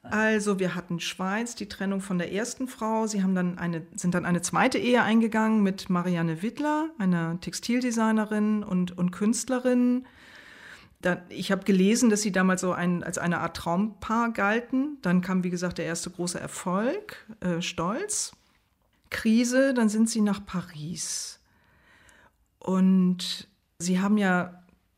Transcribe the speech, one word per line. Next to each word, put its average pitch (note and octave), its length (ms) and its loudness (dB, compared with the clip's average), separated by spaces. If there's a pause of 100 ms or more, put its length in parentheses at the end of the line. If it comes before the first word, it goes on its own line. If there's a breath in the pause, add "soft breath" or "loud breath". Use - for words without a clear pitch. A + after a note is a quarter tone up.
Also, G#3+ 560 0
wir F3+ 160 0
hatten F3 240 -6
Schweiz, G3+ 560 -4
die G3+ 120 -10
Trennung G3 320 -4
von F#3+ 180 -4
der F3 140 -4
ersten B3 360 -4
Frau. A3 400 -2
Sie G#3 160 -2
haben F#3+ 120 2
dann F3+ 220 0
eine, E3 360 -4
sind F3+ 200 -2
dann F3 120 0
eine F3 160 0
zweite - 360 2
Ehe A#3+ 260 4
eingegangen A3 600 4
mit G3 260 0
Marianne E3+ 520 0
Wittler, D4+ 560 -2
einer E3+ 440 0
Textildesignerin A3 1200 0
und, F3+ 340 -2
und F3+ 140 0
Künstlerin. B3 960 2 (960 loud breath)
Da, F3+ 280 -2
ich - 220 -6
hab F#3+ 140 -2
gelesen, G#3+ 440 4
dass G#3 120 4
sie G#3+ 100 -2
damals F#3 300 2
so F#3 100 0
ein, F3 320 -2
als - 140 -8
eine F3 220 0
Art E3 180 -6
Traumpaar A3 760 -2
galten. A#3+ 680 -2
Dann F3+ 200 2
kam, F#3 220 0
wie F3+ 80 -4
gesagt, F3+ 260 -4
der E3 80 -4
erste E3 240 -6
große F3 300 -6
Erfolg, A3+ 840 -4 (140)
äh, F3 220 -2
Stolz. G3+ 720 -4 (800)
Krise, B3 640 4
dann A#3 160 4
sind A3 200 2
sie A3+ 120 0
nach G3+ 240 0
Paris. - 920 -8 (1200 soft breath)
Und F#3 880 2 (320)
sie F3+ 220 0
haben G#3 160 2
ja, F#3 460 0 (340)